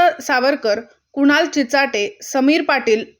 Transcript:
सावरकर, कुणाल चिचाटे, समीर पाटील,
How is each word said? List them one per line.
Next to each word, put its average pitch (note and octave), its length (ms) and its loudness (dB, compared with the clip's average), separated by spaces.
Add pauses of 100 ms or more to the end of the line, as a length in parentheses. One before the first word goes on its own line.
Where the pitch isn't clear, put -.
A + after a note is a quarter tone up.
(220)
सावरकर, B3+ 580 0 (340)
कुणाल C#4+ 320 2
चिचाटे, B3+ 760 -2
समीर C#4 400 0
पाटील, B3 440 0 (140)